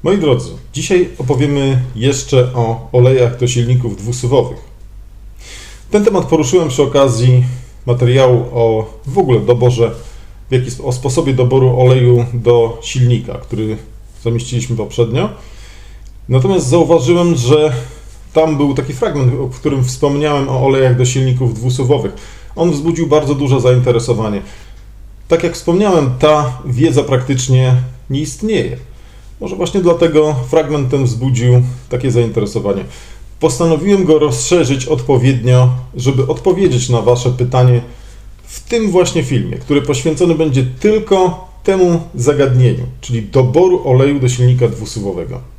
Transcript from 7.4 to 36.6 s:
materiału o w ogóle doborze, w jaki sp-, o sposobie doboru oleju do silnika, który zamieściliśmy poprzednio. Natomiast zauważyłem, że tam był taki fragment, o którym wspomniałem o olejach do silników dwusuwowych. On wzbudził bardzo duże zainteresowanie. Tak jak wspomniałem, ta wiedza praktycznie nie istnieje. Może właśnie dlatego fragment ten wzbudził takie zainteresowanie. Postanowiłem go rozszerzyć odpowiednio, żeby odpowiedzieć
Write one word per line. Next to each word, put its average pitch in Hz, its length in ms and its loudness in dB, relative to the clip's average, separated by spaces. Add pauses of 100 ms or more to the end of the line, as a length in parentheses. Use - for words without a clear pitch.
materiału 123 680 2
o 113 400 0 (140)
w 139 120 -2
ogóle 131 220 2
doborze, 117 500 2 (600)
w - 20 -2
jaki 127 220 0
sp-, - 100 -14
o 131 80 -4
sposobie 135 420 -2
doboru 127 460 2
oleju 123 540 4
do 117 480 2
silnika, 123 520 0
który 110 420 -6 (480)
zamieściliśmy 117 520 -4
poprzednio. 117 520 -2 (1000)
Natomiast 135 400 2
zauważyłem, 165 680 2
że 147 360 2 (600)
tam 156 240 2
był 139 180 0
taki 131 180 -4
fragment, 135 480 0
o 131 80 -4
którym 135 360 -2
wspomniałem 143 640 -2
o 131 180 0
olejach 131 300 2
do 127 80 2
silników 127 500 0
dwusuwowych. 123 580 -2 (440)
On 170 140 2
wzbudził 160 360 -2
bardzo 147 280 0
duże 135 260 0
zainteresowanie. 117 800 0 (880)
Tak 165 160 0
jak 165 100 -2
wspomniałem, 175 640 0
ta 151 460 0
wiedza 131 380 0
praktycznie 127 720 0 (360)
nie 139 100 -4
istnieje. 156 560 -4 (640)
Może 185 160 -8
właśnie 175 240 -2
dlatego 156 560 2 (120)
fragment 147 420 0
ten 139 140 0
wzbudził 123 580 2 (260)
takie 123 220 -4
zainteresowanie. 104 720 -2 (560)
Postanowiłem 165 640 2
go 151 140 4
rozszerzyć 139 680 0
odpowiednio, 127 840 2 (280)
żeby 131 300 0
odpowiedzieć 165 640 0